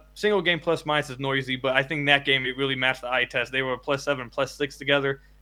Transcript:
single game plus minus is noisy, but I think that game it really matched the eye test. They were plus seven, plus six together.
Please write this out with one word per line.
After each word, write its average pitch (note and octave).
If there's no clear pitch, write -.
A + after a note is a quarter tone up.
single G#3
game E3
plus E3
minus D3
is B2
noisy, C3+
but C3
I C3+
think C#3+
that C#3+
game C3+
it B2+
really C3+
matched C3
the B2
eye B2+
test. A#2+
They C3
were B2+
plus C#3
seven, B2+
plus C3+
six C#3+
together. C#3